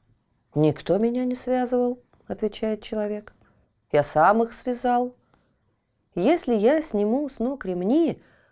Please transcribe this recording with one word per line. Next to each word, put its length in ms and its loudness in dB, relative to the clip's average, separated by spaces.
"Никто 440 2
меня 260 0
не 120 -2
связывал", 680 -2
отвечает 560 -4
человек. 500 -6
"Я 120 4
сам 400 4
их 80 -6
связал. 640 -2
Если 400 0
я 260 2
сниму 480 -2
с 120 -10
ног 260 -6
ремни, 560 0